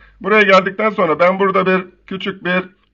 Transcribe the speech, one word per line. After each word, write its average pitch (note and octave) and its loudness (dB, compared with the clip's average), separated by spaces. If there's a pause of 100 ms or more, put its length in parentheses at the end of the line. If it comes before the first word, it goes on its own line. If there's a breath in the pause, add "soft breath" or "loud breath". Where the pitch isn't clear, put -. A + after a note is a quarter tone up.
(200 soft breath)
Buraya G#3+ 2
geldikten F#3+ 2
sonra E3+ -2
ben F#3 2
burada F#3+ 0
bir F#3 0 (220)
küçük F#3+ -10
bir F3+ -2 (300)